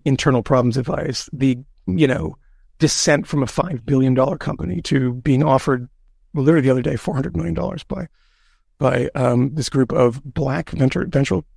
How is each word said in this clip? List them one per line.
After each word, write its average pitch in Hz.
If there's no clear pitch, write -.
internal 131
problems 123
of 127
Vice, -
the, 127
you 175
know, 123
descent -
from 143
a 117
five 143
billion 131
dollar 131
company 170
to 131
being 131
offered, 131
well, 147
literally 151
the 135
other 127
day, 139
four 160
hundred 135
million 165
dollars 175
by, 190
by, 127
um, 123
this 151
group 131
of 123
black 143
venture, 135
venture 139